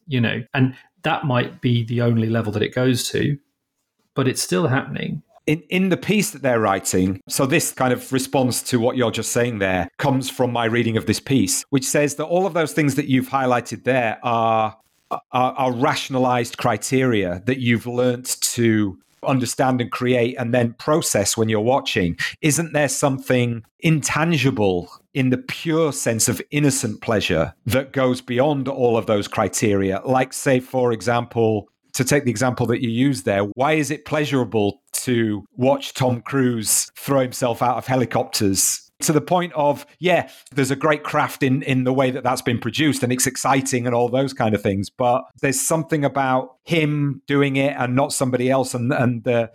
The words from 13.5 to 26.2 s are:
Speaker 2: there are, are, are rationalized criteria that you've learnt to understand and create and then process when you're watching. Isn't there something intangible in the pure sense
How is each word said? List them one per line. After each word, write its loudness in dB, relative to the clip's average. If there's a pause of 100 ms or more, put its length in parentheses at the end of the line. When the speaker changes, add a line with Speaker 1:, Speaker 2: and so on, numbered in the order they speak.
Speaker 2:
there 0
are, 0 (360)
are, -8 (100)
are 0
rationalized 0
criteria 0
that 0
you've 0
learnt -2
to 0 (240)
understand 0
and -4
create 0
and -2
then 2
process 0
when 0
you're 2
watching. 0 (240)
Isn't 0
there 2
something 0 (160)
intangible 2 (240)
in 2
the 2
pure -2
sense 0